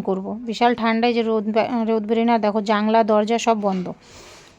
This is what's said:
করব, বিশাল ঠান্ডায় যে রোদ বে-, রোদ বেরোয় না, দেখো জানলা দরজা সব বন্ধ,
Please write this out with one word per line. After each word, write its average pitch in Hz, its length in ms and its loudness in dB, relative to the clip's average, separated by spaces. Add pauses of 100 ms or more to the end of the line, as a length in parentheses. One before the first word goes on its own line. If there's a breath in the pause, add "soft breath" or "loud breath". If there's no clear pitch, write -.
করব, 190 240 -4 (200)
বিশাল 233 280 2
ঠান্ডায় 226 400 0
যে 233 80 0
রোদ 220 300 0
বে-, 214 180 0 (160)
রোদ 220 200 0
বেরোয় 226 200 0
না, 233 120 4
দেখো 208 220 0
জানলা 214 420 2
দরজা 214 360 2
সব 226 220 0
বন্ধ, 190 260 -2 (720 loud breath)